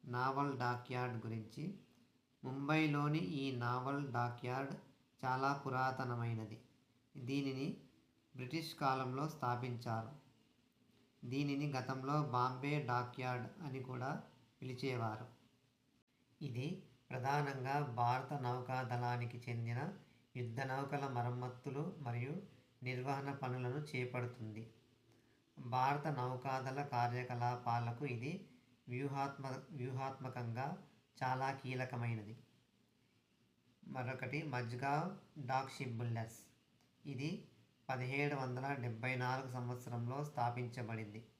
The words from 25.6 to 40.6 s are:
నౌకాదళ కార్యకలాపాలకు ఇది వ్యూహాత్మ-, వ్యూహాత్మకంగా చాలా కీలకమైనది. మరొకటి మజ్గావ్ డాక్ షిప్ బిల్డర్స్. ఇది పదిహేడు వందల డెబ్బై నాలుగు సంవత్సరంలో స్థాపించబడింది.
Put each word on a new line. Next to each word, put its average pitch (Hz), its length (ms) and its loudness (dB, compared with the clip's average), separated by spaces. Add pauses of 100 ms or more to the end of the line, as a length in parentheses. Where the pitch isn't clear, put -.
నౌకాదళ 131 720 0
కార్యకలాపాలకు 120 1200 2
ఇది 135 420 -4 (420)
వ్యూహాత్మ-, 135 720 -2 (120)
వ్యూహాత్మకంగా 131 1080 -2 (460)
చాలా 131 280 2
కీలకమైనది. 120 880 -2 (1500)
మరొకటి 131 560 -2
మజ్గావ్ 139 760 0 (300)
డాక్ 131 240 2
షిప్ 117 260 -4
బిల్డర్స్. 113 400 0 (680)
ఇది 147 420 -4 (420)
పదిహేడు 139 460 2
వందల 131 380 0
డెబ్బై 123 420 0
నాలుగు 127 360 2
సంవత్సరంలో 123 720 -2
స్థాపించబడింది. 117 1000 -2 (140)